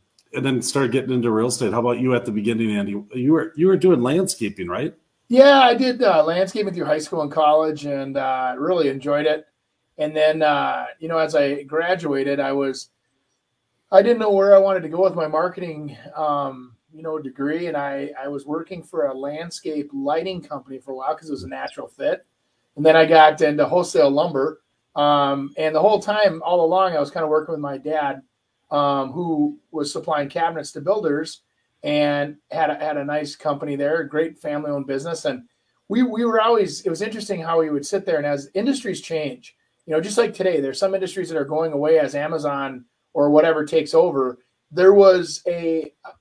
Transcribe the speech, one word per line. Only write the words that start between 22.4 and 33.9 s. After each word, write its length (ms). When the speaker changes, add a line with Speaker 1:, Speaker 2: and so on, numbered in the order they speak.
Speaker 2:
And 100
then 100
I 100
got 360
into 240
wholesale 440
lumber. 520
Um, 640
and 180
the 60
whole 180
time, 440
all 220
along, 300
I 40
was 120
kinda 160
working 260
with 80
my 160
dad, 440
um, 400
who 460
was 200
supplying 380
cabinets 440
to 80
builders 600
and 540
had 180
a, 60
had 220
a 80
nice 300
company 400
there, 260